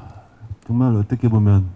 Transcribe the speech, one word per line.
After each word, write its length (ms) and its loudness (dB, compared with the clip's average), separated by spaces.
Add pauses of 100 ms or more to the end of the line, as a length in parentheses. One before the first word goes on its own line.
(680)
정말 300 0
어떻게 320 -2
보면 480 2